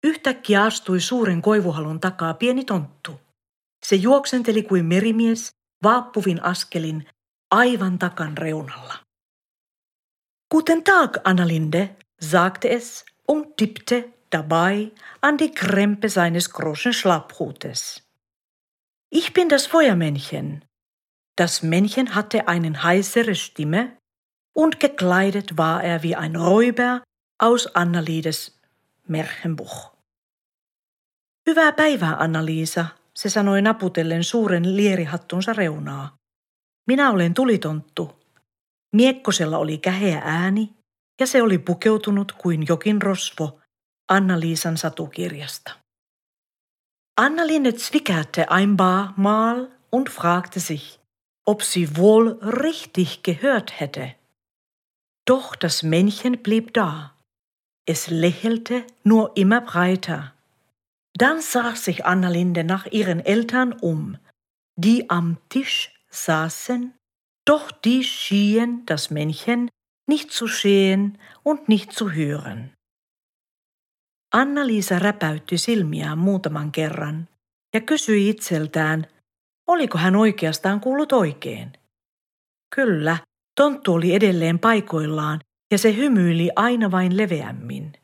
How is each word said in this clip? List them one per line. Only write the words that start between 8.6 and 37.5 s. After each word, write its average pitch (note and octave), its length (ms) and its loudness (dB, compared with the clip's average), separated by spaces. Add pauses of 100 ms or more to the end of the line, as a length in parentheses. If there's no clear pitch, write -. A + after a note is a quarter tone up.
"Guten D#4+ 300 2
Tag, F4+ 400 4
Anna F3+ 240 4
Linde", D#3+ 480 -2 (260)
sagte F3+ 480 0
es - 360 -4 (220)
und D4+ 300 -2
tippte A#3+ 460 -2 (280)
dabei F3 600 0 (300)
an D4 160 2
die D#4 140 0
Krempe G3+ 580 0
seines E3+ 400 0
großen D#3 440 -4
Schlapphutes. - 1120 -4 (1080)
"Ich E4 220 0
bin F4+ 160 4
das C#4 180 2
Feuermännchen." D3+ 920 0 (800)
Das E3+ 220 -2
Männchen G3+ 520 0
hatte G#3 320 -2
eine E3 360 -2
heisere G3 520 2
Stimme E3+ 640 -4 (580)
und D#4 240 2
gekleidet G3 760 0
war E3 260 0
er E3+ 200 -2
wie E3 120 -2
ein D#3+ 200 -6
Räuber A#3+ 680 2 (420)
aus A#3 320 2
Anna-Liides D#3+ 840 -2 (480)
Märchenbuch. - 840 -8 (1600)
"Hyvää D#4+ 220 6
päivää, C#4+ 440 2
Anna-Liisa", D#3+ 680 -2 (280)
se - 160 -6
sanoi G3+ 320 2
naputellen F3 600 0
suuren F#3 520 0
lierihattunsa F#3+ 760 -2
reunaa. D3+ 640 -6 (720)
"Minä C4+ 240 4
olen F3 220 2
tulitonttu." D#3+ 880 -2 (720)